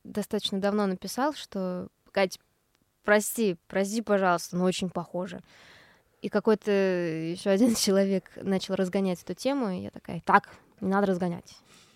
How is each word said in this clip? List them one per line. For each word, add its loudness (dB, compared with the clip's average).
достаточно -4
давно 0
написал, -4
что: -6
"Кать, 0
прости, 2
прости, -2
пожалуйста, 0
но 0
очень 0
похоже". -8
И -4
какой-то 2
еще 0
один 6
<laughs> -2
человек 2
начал -2
разгонять 0
эту -10
тему, -2
и -6
я -12
такая: -10
"Так, 4
не -4
надо 2
разгонять, -4